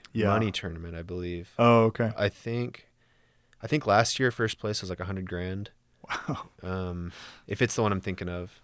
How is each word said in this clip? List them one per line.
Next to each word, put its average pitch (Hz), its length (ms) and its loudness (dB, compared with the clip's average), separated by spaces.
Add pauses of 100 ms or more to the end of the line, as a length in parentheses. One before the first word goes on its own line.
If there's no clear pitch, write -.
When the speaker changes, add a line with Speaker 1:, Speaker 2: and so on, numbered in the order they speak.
(140)
Speaker 1:
Yeah. 107 160 2
Speaker 2:
money 107 220 2
tournament, 85 440 -8
I 82 60 -10
believe. 87 580 -6
Speaker 1:
Oh, 117 280 8
okay. 110 300 0
Speaker 2:
I 104 120 2
think, - 580 -8 (720)
I 117 60 -10
think 151 180 0
last 107 340 6
year 127 120 4
first 113 260 -2
place 104 220 -4
was, 92 100 -8
like, 90 120 -6
a 90 40 -6
hundred 95 240 -6
grand. 92 420 -6 (360)
Speaker 1:
Wow. - 400 -8 (160)
Speaker 2:
Um, 90 480 -6 (340)
if 98 160 -2
it's 120 140 2
the 120 60 0
one 104 100 4
I'm 98 100 0
thinking 92 280 -6
of. 87 340 -10